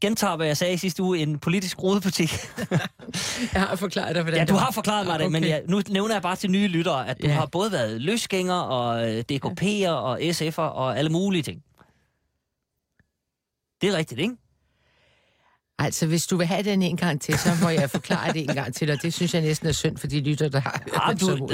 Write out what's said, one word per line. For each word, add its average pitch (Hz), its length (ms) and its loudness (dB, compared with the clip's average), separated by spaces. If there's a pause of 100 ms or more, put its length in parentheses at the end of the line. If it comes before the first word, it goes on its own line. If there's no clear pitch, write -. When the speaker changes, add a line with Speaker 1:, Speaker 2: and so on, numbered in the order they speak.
Speaker 1:
gentager, 202 360 0
hvad 160 100 0
jeg 147 100 2
sagde 180 180 2
i - 20 -2
sidste 180 260 -2
uge, 185 160 2
en 151 200 0
politisk 180 440 -2
rodebutik. 190 500 2
<laughs> - 1200 -4
Speaker 2:
Jeg 190 80 4
har 196 140 -2
forklaret 180 380 -2
dig, 175 80 0
hvordan 160 160 0
Speaker 1:
Ja, - 20 4
Speaker 2:
det 170 80 2
Speaker 1:
du 196 60 6
Speaker 2:
var. 202 60 6
Speaker 1:
har 254 100 2
forklaret 208 360 -2
mig 165 120 0
det, 151 140 0
men 160 100 2
Speaker 2:
Okay. 160 80 2
Speaker 1:
jeg, 151 180 0
nu 202 200 2
nævner 208 260 0
jeg 196 80 -2
bare 180 140 0
til 190 140 -2
nye 202 180 4
lyttere, 165 400 0
at 131 140 -6
du 143 40 2
Speaker 2:
Ja. 147 60 4
Speaker 1:
har 151 140 2
både 196 260 0
været 113 280 0
løsgænger 185 540 0
og, 120 600 0
øh, 113 140 -2
D 143 120 -2
K 104 220 -4
P'er 175 40 2
Speaker 2:
Ja. 196 260 2
Speaker 1:
og 123 280 -2 (120)
S 165 100 -2
F'er 156 200 -4
og 131 360 -2
alle 156 120 2
mulige 180 320 0
ting. - 200 -8 (2250)
Det 180 80 2
er 196 80 2
rigtigt, 156 240 -4
ikke? 233 160 -2 (1400)
Speaker 2:
Altså, 147 280 0
hvis 160 200 2
du 190 100 0
vil 170 100 2
have 190 160 0
den 196 200 2
en 175 140 0
gang 160 240 0
til, 156 180 0
så - 120 2 (120)
må 180 60 4
jeg 147 220 2
forklare 165 420 -2
det 156 160 -2
en 147 60 0
gang 131 200 -4
til, 151 160 -2
og 143 120 -2
det 165 120 -2
synes 175 200 0
jeg 165 80 2
næsten 156 260 0
er 151 40 2
synd 117 260 0
for - 80 -8
de 147 140 0
lytter, 147 280 0
der 139 120 0
har - 240 -2
hørt - 180 -2
Speaker 1:
Ah, 170 80 4
Speaker 2:
den 214 80 0
Speaker 1:
du, 185 80 2
Speaker 2:
tålmodighed. 139 280 0